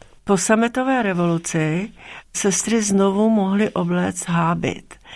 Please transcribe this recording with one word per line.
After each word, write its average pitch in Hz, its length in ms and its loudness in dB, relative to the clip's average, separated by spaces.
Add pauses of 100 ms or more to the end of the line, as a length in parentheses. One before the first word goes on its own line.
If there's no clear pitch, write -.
(240)
Po 196 140 2
sametové 233 680 0
revoluci 170 840 -2 (440)
sestry 214 480 0
znovu 196 480 2
mohly 202 400 2
obléct 175 580 -2
hábit. 170 680 -2 (220)